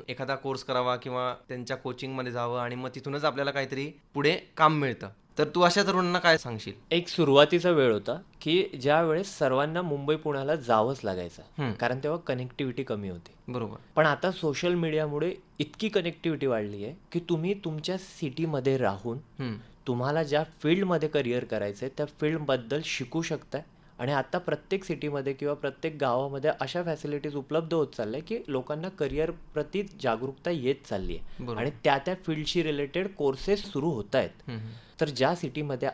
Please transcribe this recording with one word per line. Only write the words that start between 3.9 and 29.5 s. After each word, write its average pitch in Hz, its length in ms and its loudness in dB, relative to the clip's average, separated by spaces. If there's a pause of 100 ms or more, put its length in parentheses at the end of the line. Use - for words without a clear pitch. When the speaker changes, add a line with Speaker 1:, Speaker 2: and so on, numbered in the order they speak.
Speaker 1:
पुढे 147 240 2 (180)
काम 156 180 8
मिळतं. 127 340 -2 (300)
तर 151 60 4 (100)
तू 175 60 4
अशा 175 220 6
तरुणांना 180 360 2
काय 170 200 6
सांगशील? 110 340 -8 (180)
Speaker 2:
एक 170 180 2
सुरुवातीचा 151 640 6
वेळ 135 220 6
होता 113 280 -2 (200)
की 165 240 2 (160)
ज्या 147 220 6
वेळेस 170 360 0
सर्वांना 147 440 2
मुंबई, 147 340 0
पुण्याला 147 400 -2
जावंच 120 480 2
लागायचं, 90 380 -4 (160)
Speaker 1:
हम्म. 131 140 -2
Speaker 2:
कारण 120 260 0
तेव्हा 151 200 -2
कनेक्टिव्हिटी 127 640 -4
कमी 104 260 -6
होती. 90 440 -12
Speaker 1:
बरोबर. 117 240 -6 (200)
Speaker 2:
पण 156 100 6
आता 151 240 2
सोशल 175 440 0
मीडियामुळे 156 600 0 (240)
इतकी 151 300 -4
कनेक्टिव्हिटी 165 580 -2
वाढली 104 380 -2
आहे 131 100 -8 (180)
की 170 160 -2
तुम्ही 175 260 0
तुमच्या 175 440 -6
सिटीमध्ये 143 800 -2
राहून 113 400 0
Speaker 1:
हम्म. 127 400 -8 (300)
Speaker 2:
तुम्हाला 131 360 0
ज्या 147 200 2 (200)
फील्डमध्ये 170 460 2
करिअर 123 360 0
करायचंय, 104 440 -4
त्या 147 180 -4
फील्डबद्दल 143 800 -2
शिकू 156 380 -4
शकताय. 151 400 -6 (360)
आणि 123 140 -2
आता 139 260 0
प्रत्येक 180 460 -2
सिटीमध्ये 143 480 -4
किंवा 143 220 -2
प्रत्येक 147 460 -4
गावामध्ये 135 500 0 (100)
अशा 175 220 -4
फॅसिलिटीज 147 540 -4
उपलब्ध 160 380 -2
होत 151 120 4
चालल्या 120 360 -4
की 226 160 -4 (100)
लोकांना 151 400 -2
करिअर 156 420 -2
प्रति 156 520 -4 (180)